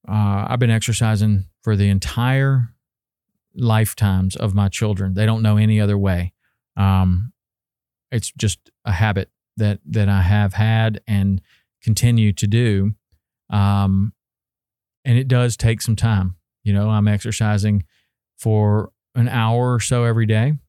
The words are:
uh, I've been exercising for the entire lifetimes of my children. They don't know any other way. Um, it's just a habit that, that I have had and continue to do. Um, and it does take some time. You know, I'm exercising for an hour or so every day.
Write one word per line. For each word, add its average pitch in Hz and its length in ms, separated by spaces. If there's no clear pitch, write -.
uh, 101 420
I've 120 100
been 117 120
exercising 107 720
for 107 140
the 101 140
entire 127 840
lifetimes 104 800
of 98 200
my 101 120
children. 95 460
They 107 120
don't 110 180
know 107 140
any 107 220
other 101 180
way. 90 360
Um, 95 580
it's 120 200
just - 400
a 110 80
habit 98 380
that, 107 280
that 101 240
I 98 120
have 101 320
had 110 540
and 98 340
continue 113 500
to - 140
do. 107 440
Um, 196 640
and 123 120
it 135 100
does 123 280
take 113 260
some 110 140
time. 98 400
You 104 100
know, 101 160
I'm 104 180
exercising 104 760
for 107 540
an 123 120
hour 120 460
or 117 60
so 120 240
every 113 220
day. 110 280